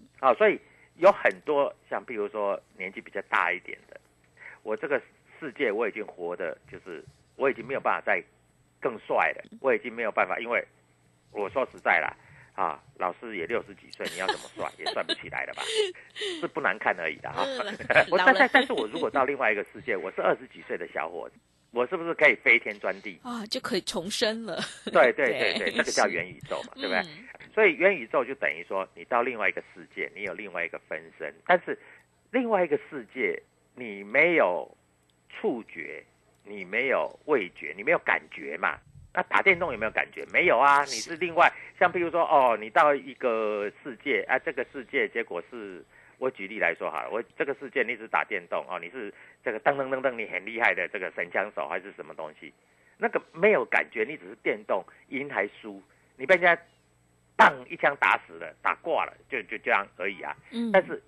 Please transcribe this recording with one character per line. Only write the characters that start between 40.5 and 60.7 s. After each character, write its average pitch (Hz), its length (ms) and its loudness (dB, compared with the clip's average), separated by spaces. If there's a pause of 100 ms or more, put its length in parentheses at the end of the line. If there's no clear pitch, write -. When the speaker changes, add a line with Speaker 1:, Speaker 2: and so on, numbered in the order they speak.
Speaker 1:
啊， 143 260 8
Speaker 2:
是。 135 100 -8
Speaker 1:
你 110 60 -6
是 160 160 -8
另 165 180 -4
外， 165 180 6 (260)
像 175 140 4
譬 185 60 -2
如 170 120 0
说， 165 120 2
哦， 131 380 6
你 110 100 -10
到 151 240 8
一 135 200 -6
个 107 560 0 (120)
世 123 200 -10
界， 117 260 2
啊， 131 100 2
这 160 140 -4
个 127 200 -4
世 127 120 -10
界 117 240 0
结 117 140 -4
果 87 280 -6
是， 98 340 -12 (340)
我 131 120 0
举 95 160 -10
例 104 120 -10
来 85 160 2
说 87 160 -4
好 76 120 -6
了， 64 80 -8
我 110 120 -4 (140)
这 156 80 -2
个 139 140 -4
世 139 120 -10
界 131 120 0
你 113 140 -4
只 110 100 -14
打 87 180 0
电 95 240 -6
动， 82 200 -4
哦， 87 100 -6
你 85 120 -12
是 110 220 -12 (320)
这 131 60 -2
个 110 100 -4
噔 143 140 2
噔 135 140 -4
噔 131 120 -2
噔， 131 120 0
你 113 140 -6
很 90 180 -6
厉 113 160 -6
害 104 140 4
的 87 140 -2
这 104 100 -6
个 87 140 -4
神 87 200 -6
枪 104 220 0
手 71 140 -6
还 90 120 -4
是 92 160 -16
什 85 80 -12
么 78 100 -16
东 78 260 -12
西， 73 120 -18 (460)
那 226 100 -2
个 - 120 -2 (120)
没 180 180 4
有 147 140 2
感 80 260 0
觉， 110 140 -2
你 113 120 -10
只 90 120 -16
是 110 140 -16
电 117 240 -2
动 101 180 -2 (240)
赢 135 200 -8
还 202 200 -2
输， 101 340 -14 (340)
你 131 80 -12
被 185 120 6
人 175 60 2
家 170 200 4 (720)
棒 220 160 8 (180)
一 170 60 -10
枪 147 220 2
打 107 280 4
死 87 80 -18
了， 82 280 -12
打 90 140 2
挂 127 300 0
了， - 100 -12 (140)
就， 117 140 -6
就 110 200 -12
这 123 60 0
样 101 160 2 (100)
而 95 140 -4
已 95 100 -10
啊。 73 160 -8 (140)
Speaker 2:
嗯。 233 200 -6